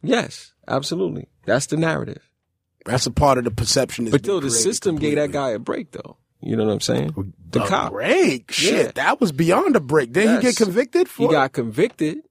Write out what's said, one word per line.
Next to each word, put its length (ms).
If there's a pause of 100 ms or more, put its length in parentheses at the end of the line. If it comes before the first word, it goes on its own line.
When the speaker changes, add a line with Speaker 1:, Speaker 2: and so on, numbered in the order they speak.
Speaker 1:
Yes, 500 (160)
absolutely. 580 (200)
That's 180
the 140
narrative. 420 (640)
Speaker 2:
That's 220
a 40
part 280
of 60
the 60
perception 540
that's 80
Speaker 1:
But 80
Speaker 2:
been 60
Speaker 1:
still, 160
the 60
Speaker 2:
created 140
Speaker 1:
system 340
gave 180
that 180
Speaker 2:
completely. 200
Speaker 1:
guy 20
a 40
break, 340
though. 260 (240)
You 140
know 80
what 80
I'm 80
saying? 540 (160)
The 120
Speaker 2:
A 60
Speaker 1:
cop. 240
Speaker 2:
break? 580
Shit, 360
Speaker 1:
Yeah. 80
Speaker 2:
that 260
was 100
beyond 460
a 40
break. 300
Didn't 260
he 0
get 80
Speaker 1:
Yes. 120
Speaker 2:
convicted 500
for 220
Speaker 1:
He 60
got 180
convicted 680 (100)